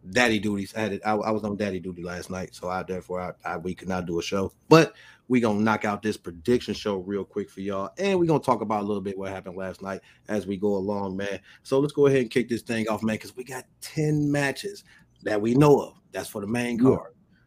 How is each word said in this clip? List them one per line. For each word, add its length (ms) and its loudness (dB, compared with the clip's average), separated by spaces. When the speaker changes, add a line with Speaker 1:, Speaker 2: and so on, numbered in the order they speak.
Speaker 1:
daddy 300 2
duties. 340 -4
I 60 -4
had 140 -2
it, 120 -8
I, 60 2
I 180 0
was 140 -2
on 120 -4
daddy 220 -2
duty 240 -10
last 280 -8
night, 240 -8
so 140 -10
I, 140 -4
therefore, 380 -6
I, 120 -8
I, 140 -6
we 140 -6
could 140 -12
not 200 -4
do 120 -2
a 40 -4
show. 300 -4
But 260 8
we 100 4
gonna 220 2
knock 240 2
out 180 -2
this 140 -2
prediction 580 -2
show 220 -4
real 280 -6
quick 240 -8
for 120 -18
y'all, 360 -6
and 220 0
we 80 4
gonna 140 4
talk 200 2
about 220 -2
a 40 -4
little 160 -2
bit 140 -6
what 140 -8
happened 260 -10
last 260 -8
night 180 -6
as 220 -2
we 80 -2
go 180 0
along, 420 -2
man. 220 -4
So 160 0
let's 140 0
go 160 6
ahead 140 4
and 80 -2
kick 180 0
this 140 -2
thing 260 -2
off, 160 -2
man, 140 2
'cause 180 -14
we 80 -12
got 220 -12
ten 500 0
matches 520 -2
that 180 2
we 140 2
know 260 10
of. 200 -10
That's 180 -6
for 120 -8
the 80 -6
main 300 -2
Speaker 2:
Yeah. 60 4
Speaker 1:
card. 300 4